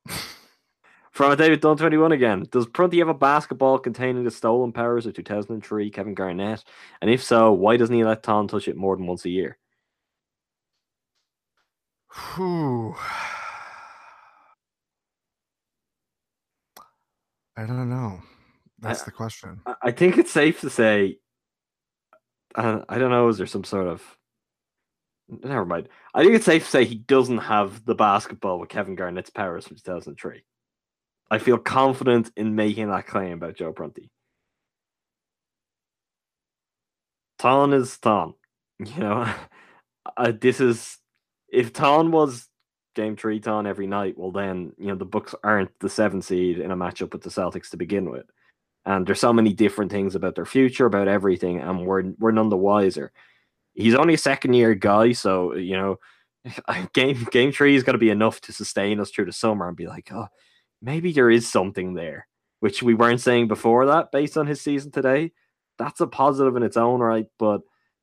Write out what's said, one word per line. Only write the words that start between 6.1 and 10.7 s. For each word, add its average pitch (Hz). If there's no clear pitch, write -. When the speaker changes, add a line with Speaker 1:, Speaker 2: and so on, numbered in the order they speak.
Speaker 2:
Garnett? 95
And 101
if 123
so, 113
why 104
doesn't 120
he 117
let 110
Tom 104
touch 101
it 95
more 95
than 92
once 90
a 90
year? 90